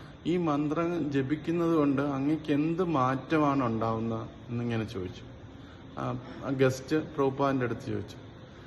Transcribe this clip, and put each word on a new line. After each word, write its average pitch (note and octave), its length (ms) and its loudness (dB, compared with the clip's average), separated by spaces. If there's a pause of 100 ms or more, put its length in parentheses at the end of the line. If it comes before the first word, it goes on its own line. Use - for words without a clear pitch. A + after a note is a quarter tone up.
(260)
ഈ E3 120 2
മന്ത്രം D#3 760 2
ജപിക്കുന്നത് D3+ 640 2
കൊണ്ട് C#3+ 260 4
അങ്ങക്ക് D3 520 0
എന്ത് E3 300 2
മാറ്റമാണ് C#3 800 2
ഉണ്ടാവുന്നത് A2+ 640 0 (220)
എന്നിങ്ങനെ A#2+ 340 0
ചോദിച്ചു. F#2 380 -6 (800)
ആ, B2 200 -4 (260)
ആ A#2+ 40 -4
ഗസ്റ്റ് C3 460 4
പ്രഭുപാദിന്റെ C3+ 680 0
അടുത്ത് A2+ 220 -4
ചോദിച്ചു. G#2 300 -6 (500)